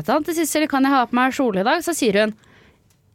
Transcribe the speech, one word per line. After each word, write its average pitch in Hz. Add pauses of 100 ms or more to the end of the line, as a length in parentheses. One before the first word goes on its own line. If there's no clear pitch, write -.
«Tante 311
Sissel, 311
kan 269
jeg 277
ha 254
på 247
meg 254
kjole 202
i 208
dag?» 339
Så 339
sier 202
hun, 214 (800)